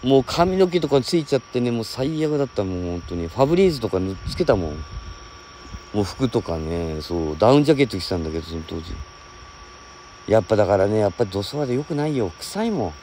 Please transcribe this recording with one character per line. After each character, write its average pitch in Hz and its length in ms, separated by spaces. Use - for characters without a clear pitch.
も 135 180
う 127 40
髪 185 340
の 190 100
毛 175 120
と 151 100
か 135 100
つ 127 160
い 160 100
ち 139 100
ゃ - 20
っ 120 60
て - 180
ね、 123 80
も 117 120
う - 20
最 151 420
悪 147 140
だ 139 60
っ - 20
た、 110 160
も 92 160
う 90 40
本 87 160
当 90 60
に。 85 120
フ 85 120
ァ 135 60
ブ 156 100
リ 190 120
ー 180 40
ズ 143 80
と 113 80
か 95 120
ぬ-、 92 180
つ - 80
け 175 100
た 123 100
も 85 140
ん。 76 140
も 104 80
う - 20
服 131 240
と 117 140
か 82 160
ね、 80 460
そ 80 300
う、 78 40
ダ 107 140
ウ 143 80
ン 147 40
ジ 147 80
ャ 143 60
ケ 139 60
ッ 123 40
ト 98 120
着 - 40
て - 60
た 95 80
ん 82 60
だ 80 80
け 80 80
ど、 80 40
そ 82 120
の 80 100
当 85 120
時。 82 180
や 107 120
っ 101 40
ぱ 110 120
だ 104 100
か 98 120
ら 95 100
ね、 107 100
や 104 120
っ - 20
ぱ 117 140
土 98 180
葬 139 160
は 143 80
良 127 160
く 165 100
な 147 140
い 147 100
よ。 101 220
臭 - 240
い 233 80
も 131 160
ん。 78 160